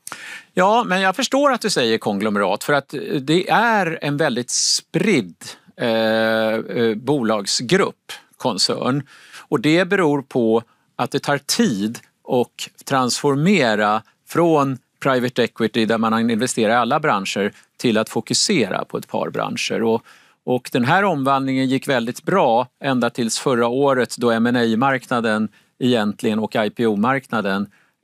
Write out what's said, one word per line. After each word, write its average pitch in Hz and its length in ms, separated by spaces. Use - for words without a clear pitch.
Ja, 208 340
men 185 140
jag 190 140
förstår 277 360
att 233 100
du 214 80
säger 113 280
konglomerat, 101 680
för 147 100
att, 139 200
eh, 143 80
det 151 480
är 196 520
en 143 160
väldigt 127 320
spridd, - 840
eh, 127 100
eh, 113 1080
bolagsgrupp, 127 1160
koncern. 127 680
Och - 220
det 156 260
beror 170 360
på 113 420
att 123 160
det 139 80
tar 143 180
tid 117 600
att - 580
transformera 139 1160
från 151 500
private 127 440
equity, 110 420
där 113 120
man 113 320
investerar 113 440
i 120 40
alla 123 220
branscher, 104 540
till 110 200
att 110 120
fokusera 120 760
på - 120
ett - 100
par 98 220
branscher. 101 540
Och, 113 200
och 127 280
den 123 140
här 180 180
omvandlingen 135 640
gick 131 200
väldigt 123 360
bra 131 440
ända 127 260
tills 117 300
förra 120 280
året, 131 500
då 120 140
M 113 140
and 123 120
A-marknaden 117 920
egentligen 110 580
och 107 160
I 107 140
P 113 180
O-marknaden, 104 800